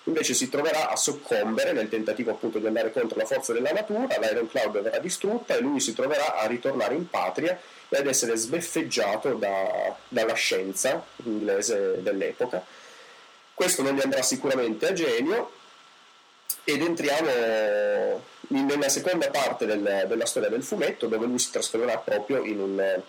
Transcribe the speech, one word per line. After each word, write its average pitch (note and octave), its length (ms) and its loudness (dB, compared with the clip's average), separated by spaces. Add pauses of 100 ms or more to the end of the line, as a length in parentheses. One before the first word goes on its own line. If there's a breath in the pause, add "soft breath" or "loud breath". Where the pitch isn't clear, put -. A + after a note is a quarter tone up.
invece D#3+ 300 0
si B2+ 140 0
troverà D3+ 400 0
a - 60 -2
soccombere A2+ 760 0
nel G#2+ 160 -2
tentativo A2+ 420 -2
appunto G#2+ 300 -4
di A2 80 -2
andare A2 240 0
contro A#2 260 -2
la A2 60 0
forza B2+ 280 -2
della B2+ 200 0
natura, G#3+ 480 -2
l'Iron A2+ 280 0
Cloud G#2+ 320 0
verrà A2+ 180 0
distrutta G3 580 0
e A#2+ 40 4
lui C3+ 200 2
si A2+ 140 0
troverà C#3+ 420 0
a A2 100 0
ritornare A#2+ 480 0
in F3 160 -4
patria C3 480 0 (300 loud breath)
e C3+ 80 0
ad C#3 100 2
essere A#2 300 2
sbeffeggiato A#2 960 0
da, F#2+ 640 0 (100)
dalla A2+ 280 0
scienza G2 720 0 (200)
inglese G2+ 800 0
dell'epoca. F#2+ 600 -2 (880 loud breath)
Questo E3+ 300 2
non C#3 140 2
gli C3+ 60 2
andrà C3+ 200 2
sicuramente B2+ 640 2
a F#3+ 60 2
genio D#3+ 580 0 (1120)
ed C#3+ 200 0
entriamo A2 1400 2 (260)
in, C#3 180 2
nella C#3+ 220 2
seconda D3+ 420 2
parte B2+ 360 0
del, G2+ 400 2
della A2+ 200 0
storia A2 220 0
del A#2 140 0
fumetto, C#3+ 460 -2
dove A2 180 0
lui B2 140 0
si - 100 -2
trasformerà A2+ 480 -2
proprio G#2 460 -2
in G#2 160 -2
un G2 480 0